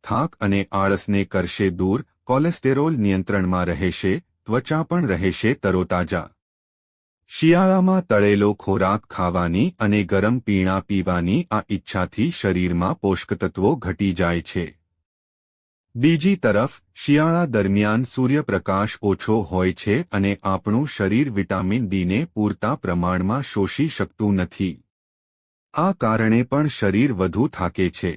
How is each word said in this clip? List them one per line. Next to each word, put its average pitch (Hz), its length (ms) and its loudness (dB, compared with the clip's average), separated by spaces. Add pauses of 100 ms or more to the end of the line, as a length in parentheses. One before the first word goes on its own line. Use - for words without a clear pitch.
થાક 131 380 -2
અને 98 200 2 (180)
આળસને 98 460 0
કરશે 95 460 -2
દૂર, 92 340 -2 (200)
કોલેસ્ટેરોલ 143 720 0
નિયંત્રણમાં 95 760 0
રહેશે, 92 520 -2 (240)
ત્વચા 131 420 -2
પણ 170 180 0
રહેશે 95 480 0
તરોતાજા. 90 800 -2 (1000)
શિયાળામાં 185 760 4
તળેલો 104 420 4 (140)
ખોરાક 98 500 0
ખાવાની 90 680 0
અને 104 240 2
ગરમ 104 360 0
પીણા 95 400 0
પીવાની 92 600 0 (100)
આ 107 200 -2
ઈચ્છાથી 101 600 -4
શરીરમાં 90 680 -2
પોષકતત્વો 98 760 -2
ઘટી 95 360 -4
જાય 87 300 0
છે. 85 260 -6 (1300)
બીજી 160 420 2
તરફ, 110 420 0 (160)
શિયાળા 160 640 2
દરમિયાન 104 560 0
સૂર્યપ્રકાશ 107 920 -2
ઓછો 104 400 0
હોય 92 320 0
છે 120 360 -2
અને 101 220 0 (120)
આપણું 104 500 -2
શરીર 107 420 0
વિટામિન 98 540 -2
ડીને 95 420 0
પૂરતા 107 480 -2
પ્રમાણમાં 92 720 -2
શોષી 131 440 -2
શકતું 101 500 -2
નથી. 90 280 -6 (1000)
આ 180 200 0
કારણે 110 500 2
પણ 147 240 0
શરીર 113 440 0
વધુ 92 360 0
થાકે 90 420 -2
છે. 90 260 -6